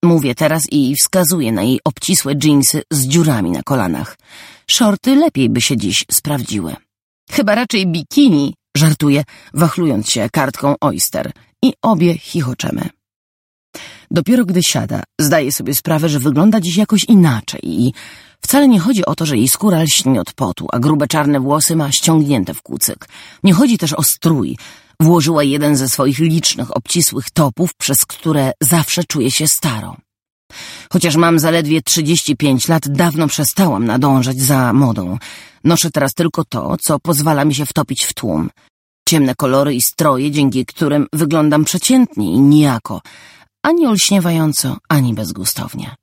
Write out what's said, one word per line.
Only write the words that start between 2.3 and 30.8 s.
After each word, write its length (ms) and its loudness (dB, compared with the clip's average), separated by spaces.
dżinsy 540 2
z 160 -2
dziurami 440 0
na 120 -4
kolanach. 560 -4
Szorty 460 2
lepiej 340 2
by 100 0
się 160 -2
dziś 340 -2
sprawdziły. 680 -6
„Chyba 240 0
raczej 320 -2
bikini”, 680 2
żartuję, 480 2
wachlując 560 0
się 220 -2
kartką 480 -2
Oyster. 520 -4
I 100 2
obie 360 2
chichoczemy. 680 -6
Dopiero 340 2
gdy 180 0
siada, 400 -2
zdaje 320 0
sobie 220 -4
sprawę, 340 -2
że 100 0
wygląda 420 2
dziś 160 -4
jakoś 280 2
inaczej 600 2
i 280 -2
wcale 280 2
nie 120 6
chodzi 240 0
o 100 -2
to, 120 -4
że 100 -2
jej 120 2
skóra 340 2
lśni 360 0
od 140 -6
potu, 400 -6
a 60 -2
grube 280 2
czarne 340 0
włosy 360 0
ma 160 -2
ściągnięte 640 2
w 80 -18
kucyk. 460 -8
Nie 100 4
chodzi 260 4
też 140 -2
o 100 -4
strój. 560 -2
Włożyła 400 4
jeden 340 2
ze 120 -2
swoich 300 0
licznych, 580 0
obcisłych 540 -4
topów, 440 0
przez 240 -4
które 640 -2
zawsze 440 0
czuję 260 -2
się 160 -2
staro. 500 -4